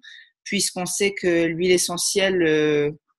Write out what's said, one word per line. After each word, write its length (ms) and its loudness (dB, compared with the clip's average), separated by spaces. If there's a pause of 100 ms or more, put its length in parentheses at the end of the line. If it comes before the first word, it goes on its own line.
(440)
puisqu'on 420 -4
sait 260 -2
que 340 0
l'huile 260 0
essentielle, 680 0
euh, 500 2 (260)